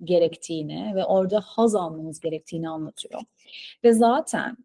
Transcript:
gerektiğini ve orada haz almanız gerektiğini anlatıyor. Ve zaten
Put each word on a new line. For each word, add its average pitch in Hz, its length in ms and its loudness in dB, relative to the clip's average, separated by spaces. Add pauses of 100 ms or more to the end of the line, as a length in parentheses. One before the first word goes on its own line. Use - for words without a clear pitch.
gerektiğini 165 880 0
ve 185 100 0
orada 190 400 2
haz 226 300 2
almanız 160 460 -4
gerektiğini 160 480 -6
anlatıyor. - 520 -10 (640)
Ve 233 80 8
zaten 233 720 2